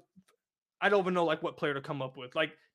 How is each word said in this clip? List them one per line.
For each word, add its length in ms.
I 80
don't 120
even 120
know, 120
like, 180
what 120
player 200
to 60
come 200
up 160
with. 180
Like, 160